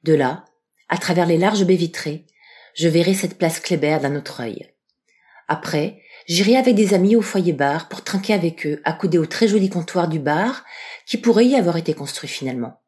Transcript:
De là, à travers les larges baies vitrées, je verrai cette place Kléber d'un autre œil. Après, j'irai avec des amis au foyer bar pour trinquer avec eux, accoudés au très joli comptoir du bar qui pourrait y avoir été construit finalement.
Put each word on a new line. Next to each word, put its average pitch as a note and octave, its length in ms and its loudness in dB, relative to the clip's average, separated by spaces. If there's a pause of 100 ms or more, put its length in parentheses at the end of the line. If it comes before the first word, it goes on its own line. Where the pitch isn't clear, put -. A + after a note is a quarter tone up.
De D#3 100 2
là, C3+ 320 0 (440)
à E3+ 100 -4
travers F3 280 0
les E3+ 120 2
larges G3 260 2
baies F#3 120 4
vitrées, E3 500 -6 (480)
je E3+ 140 0
verrai E3+ 260 2
cette F#3+ 240 -6
place E3 220 -2
Kléber D3+ 420 0
d'un C#3 140 -2
autre - 240 -10
œil. - 340 -12 (720)
Après, - 560 -4 (240)
j'irai G3 300 2
avec B3+ 180 4
des G3+ 200 4
amis G3 200 4
au A3+ 80 4
foyer F3+ 300 0
bar C#3+ 360 -2
pour - 140 -14
trinquer G3 320 -2
avec E3 320 -2
eux, D3 160 -4
accoudés E3 360 0
au D#3 80 2
très - 200 0
joli G3 240 2
comptoir F3 380 -2
du D#3+ 100 -2
bar D#3+ 460 -2 (420)
qui A3+ 100 -4
pourrait A#3 300 4
y C4 80 4
avoir F3 220 2
été E3 180 -2
construit - 340 -10
finalement. B2+ 600 -8